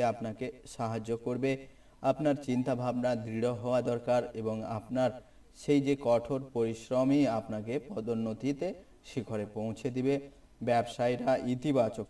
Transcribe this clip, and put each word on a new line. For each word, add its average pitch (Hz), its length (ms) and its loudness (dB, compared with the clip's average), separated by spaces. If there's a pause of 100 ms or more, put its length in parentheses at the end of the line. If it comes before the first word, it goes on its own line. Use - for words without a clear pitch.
(120)
আপনাকে 113 340 -6 (300)
সাহায্য 113 360 -4 (140)
করবে। 127 260 0 (520)
আপনার 139 320 2 (120)
চিন্তাভাবনা 123 640 0 (140)
দৃঢ় 113 260 0 (100)
হওয়া 123 200 2
দরকার 120 400 2 (200)
এবং 110 140 -2 (220)
আপনার 123 320 0 (500)
সেই 143 280 4
যে 139 80 4 (120)
কঠোর 120 340 2 (140)
পরিশ্রমই 127 680 4 (160)
আপনাকে 110 340 -4 (160)
পদোন্নতিতে 113 800 -2 (420)
শিখরে 110 360 -4 (100)
পৌঁছে 110 400 -4
দিবে। 131 200 2 (480)
ব্যবসায়ীরা 120 760 2
ইতিবাচক 123 720 0